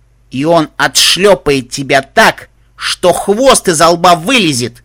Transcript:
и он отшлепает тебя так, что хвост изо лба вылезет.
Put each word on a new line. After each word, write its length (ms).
и 120
он 320
отшлепает 920
тебя 320
так, 460
что 380
хвост 560
изо 220
лба 260
вылезет. 680